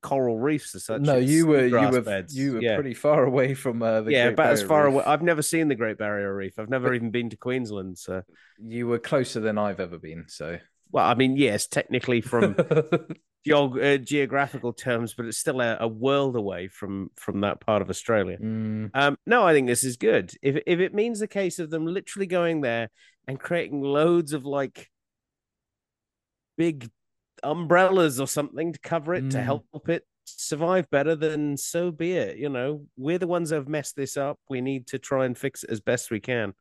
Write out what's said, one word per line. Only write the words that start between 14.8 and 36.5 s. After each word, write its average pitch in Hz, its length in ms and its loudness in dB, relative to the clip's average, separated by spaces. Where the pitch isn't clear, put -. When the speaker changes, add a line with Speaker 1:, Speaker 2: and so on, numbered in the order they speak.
Speaker 1:
but 120 100 -8
it's 117 140 -8
still 135 200 -2
a, 117 200 0
a 117 80 0
world 131 480 0
away 98 320 -4
from, 98 480 -8
from 98 260 -4
that 101 180 0
part 107 220 2
of 95 80 -6
Australia. 92 480 0
Speaker 2:
Mm. 110 560 -6
Speaker 1:
Um, 143 320 2
no, 233 180 4
I 170 100 6
think 139 120 4
this 120 180 0
is 127 140 -4
good. 151 340 2
If, 139 240 0
if 170 120 2
it 185 140 0
means 214 260 0
the 214 80 -4
case 196 300 -4
of 160 140 -6
them 160 160 -2
literally 185 400 -6
going 170 340 0
there 117 300 -2
and 135 120 -8
creating 147 420 -4
loads 151 520 2
of, 139 120 -6
like, 139 460 -6
big 156 340 -2
umbrellas 170 760 4
or 139 80 -2
something 147 460 -4
to 135 60 -14
cover 170 360 -4
it, 135 160 -4
to 135 80 -2
Speaker 2:
Mm. 104 40 -4
Speaker 1:
help 147 460 -6
it 170 160 -2
survive 165 680 -2
better, 147 240 2
then 147 420 -2
so 175 340 -4
be 165 200 -4
it. 107 260 -2
You 139 120 -6
know, 139 360 -4
we're 147 200 -2
the 180 80 -2
ones 170 240 0
that 160 60 0
have 135 120 -4
messed 151 280 -6
this 139 200 -6
up. 143 320 -4
We 127 140 -6
need 131 260 -4
to 131 120 -8
try 131 260 -2
and 123 100 -2
fix - 280 -8
it - 80 -8
as 107 100 -6
best - 300 -2
we 110 80 -2
can. 110 420 -4